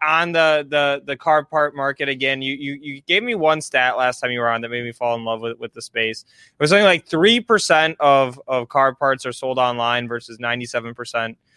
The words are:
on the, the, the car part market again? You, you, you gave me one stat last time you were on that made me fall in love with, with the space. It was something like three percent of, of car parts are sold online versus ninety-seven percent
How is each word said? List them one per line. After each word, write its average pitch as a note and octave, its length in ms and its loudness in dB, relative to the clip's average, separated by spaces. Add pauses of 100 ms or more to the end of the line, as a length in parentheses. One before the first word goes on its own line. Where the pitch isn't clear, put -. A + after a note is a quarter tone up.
on E3 300 0
the, D#3 360 2
the, C#3+ 360 0
the C#3 120 -6
car D3+ 280 2
part D3 320 -2
market C#3 320 -4
again? C3+ 340 -2
You, C3+ 120 -4
you, C#3+ 260 -8
you C#3+ 220 -14
gave F#3+ 200 0
me A#3+ 120 -4
one D#3 260 2
stat B2+ 360 0
last B2+ 240 0
time B2 120 -4
you A#2+ 80 -4
were A#2 80 0
on A#2 140 -2
that A#2 80 -10
made A#2+ 140 -6
me A#2 80 -8
fall A#2+ 220 -4
in A#2 100 -8
love A2+ 180 -4
with, A#2 160 -8
with A#2 160 -12
the A2+ 80 -16
space. A2+ 440 -4
It - 360 -10
was D3+ 80 2
something G3+ 140 6
like F3+ 220 4
three G#3 340 4
percent D#3+ 600 2
of, C#3 480 4
of B2+ 200 -2
car C3+ 260 2
parts C3+ 320 -2
are B2 60 -4
sold C3 260 -4
online A#2+ 500 0
versus A#2 320 -10
ninety-seven A#2+ 540 -6
percent A#2 440 -8 (180)